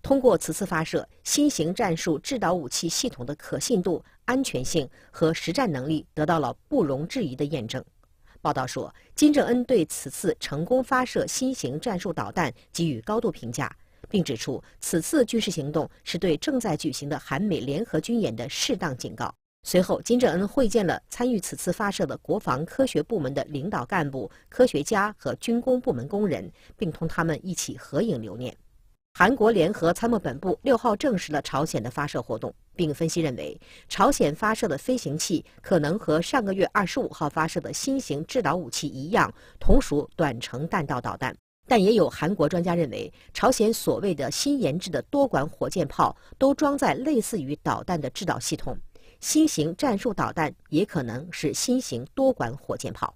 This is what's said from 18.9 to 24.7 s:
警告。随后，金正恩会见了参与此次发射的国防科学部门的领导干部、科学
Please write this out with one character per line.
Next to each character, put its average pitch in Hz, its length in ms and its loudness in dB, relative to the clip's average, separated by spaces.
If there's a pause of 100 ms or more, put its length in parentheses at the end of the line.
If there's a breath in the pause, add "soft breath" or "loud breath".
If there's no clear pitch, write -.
警 - 180 -10
告。 113 180 -6 (300)
随 - 180 4
后， 180 220 0
金 240 160 2
正 240 140 4
恩 185 160 0
会 254 200 2
见 208 160 4
了 147 160 0 (100)
参 254 220 -2
与 220 60 0
此 - 160 -6
次 - 180 -2
发 202 200 -2
射 196 120 -2
的 131 140 -6
国 180 220 -2
防 143 260 -2
科 - 180 0
学 226 160 0
部 214 200 -2
门 135 120 -4
的 139 120 -2
领 147 260 -6
导 151 160 -4
干 165 240 0
部、 127 180 -6 (200 soft breath)
科 - 180 4
学 151 160 0